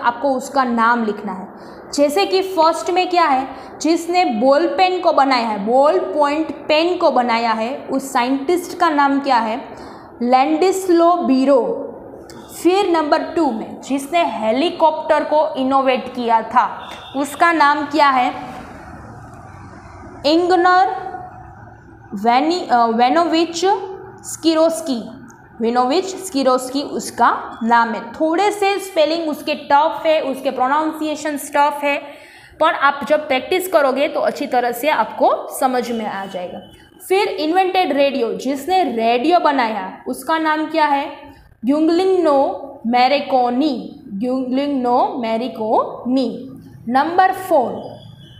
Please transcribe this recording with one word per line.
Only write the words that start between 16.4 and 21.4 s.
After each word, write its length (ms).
था, 480
उसका 360
नाम 340
क्या 240
है? 240
इंगनर 720